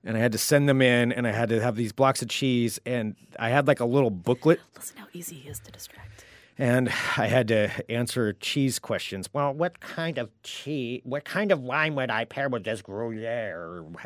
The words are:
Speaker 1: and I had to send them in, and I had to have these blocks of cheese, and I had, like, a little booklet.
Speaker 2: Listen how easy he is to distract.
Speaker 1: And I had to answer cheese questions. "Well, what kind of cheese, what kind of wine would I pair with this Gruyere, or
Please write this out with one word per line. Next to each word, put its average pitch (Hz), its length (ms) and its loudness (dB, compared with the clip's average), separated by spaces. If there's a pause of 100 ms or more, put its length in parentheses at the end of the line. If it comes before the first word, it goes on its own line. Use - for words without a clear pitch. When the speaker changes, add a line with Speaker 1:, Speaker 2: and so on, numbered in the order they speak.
Speaker 1:
and 113 120 -4
I 110 40 0
had 117 120 4
to 110 60 -2
send 143 320 6
them 135 100 6
in, 123 320 6
and 120 140 -2
I 110 60 0
had 110 180 0
to 113 100 2
have 117 160 0
these 110 160 -2
blocks 135 300 4
of 117 60 -8
cheese, 120 580 0
and 117 280 -4 (240)
I 113 120 0
had, 139 160 4
like, 139 140 4
a 120 40 0
little 123 260 2
booklet. 117 500 2 (140)
Speaker 2:
Listen - 220 -14
how - 160 -20
easy 175 220 -14
he 147 160 -18
is - 80 -12
to - 120 -20
distract. - 340 -20 (540)
Speaker 1:
And 127 300 2 (300)
I 110 80 0
had 117 220 2
to 107 200 4 (220)
answer 117 420 -2
cheese 135 460 -2
questions. 95 560 -6
"Well, 143 180 -2
what 170 280 -6
kind 165 360 -8
of 120 140 -6 (120)
cheese, 127 640 -8
what 143 220 -8
kind 202 260 0
of 156 80 2
wine 147 360 -2
would 127 140 -2
I 110 140 0
pair 139 240 -6
with 117 160 -4
this 110 160 -4
Gruyere, 113 800 -6
or 85 240 -12 (220)